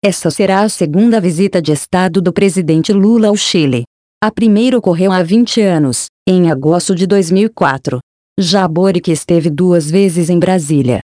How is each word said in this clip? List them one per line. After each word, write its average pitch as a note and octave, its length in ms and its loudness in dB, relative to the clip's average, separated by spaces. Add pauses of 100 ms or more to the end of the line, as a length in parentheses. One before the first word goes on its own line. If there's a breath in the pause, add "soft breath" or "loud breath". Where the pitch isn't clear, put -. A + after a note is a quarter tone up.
Essa F#3 260 -2
será F#3+ 300 0
a G#3+ 80 2
segunda G#3 520 0
visita F3+ 400 -2
de D#3 120 -2
Estado F3+ 500 -2
do F3 100 -2
presidente E3+ 600 0
Lula G#3+ 340 2
ao G#3 100 2
Chile. C#3 460 -2 (400)
A G#3+ 80 0
primeira A3+ 460 2
ocorreu F#3 360 0
há F#3 100 0
vinte A3 400 0
anos, D#3 420 0 (240)
em F3+ 220 2
agosto D#3 440 0
de F3+ 120 -2
dois F#3 240 0
mil G3 160 2
e - 20 -2
quatro. C3+ 520 -4 (380)
Já F#3 300 0
Boric F3 420 0
esteve E3 380 0
duas E3 420 0
vezes F3 380 0
em F3 100 2
Brasília. D3+ 600 0 (100)